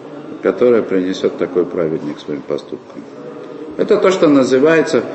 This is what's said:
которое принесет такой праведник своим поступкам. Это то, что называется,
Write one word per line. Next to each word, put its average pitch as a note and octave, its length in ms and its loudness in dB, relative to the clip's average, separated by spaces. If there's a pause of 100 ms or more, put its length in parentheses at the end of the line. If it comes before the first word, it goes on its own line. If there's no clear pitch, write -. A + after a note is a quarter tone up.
(420)
которое A2+ 400 4
принесет F#2 540 -2
такой F2 280 0
праведник D#2+ 560 -4
своим C#2+ 220 -8
поступкам. - 600 -10 (760)
Это - 200 2
то, F#3 140 4
что F#3 180 4
называется, C#3 720 4 (120)